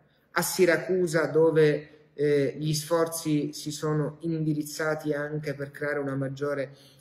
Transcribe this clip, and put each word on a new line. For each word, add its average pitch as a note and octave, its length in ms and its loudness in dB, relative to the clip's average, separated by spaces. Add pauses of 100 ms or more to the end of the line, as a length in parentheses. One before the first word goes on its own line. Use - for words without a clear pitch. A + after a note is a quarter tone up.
(300)
a F3+ 100 -2
Siracusa E3+ 840 2
dove, D3+ 880 4
eh, C#3+ 440 2
gli D3+ 160 -2
sforzi D#3 800 0
si - 200 -10
sono D3+ 500 -2
indirizzati D#3 920 -2
anche D3 400 -4
per C#3 180 -10
creare D3 280 -4
una C#3 160 -4
maggiore C#3 580 -4 (280)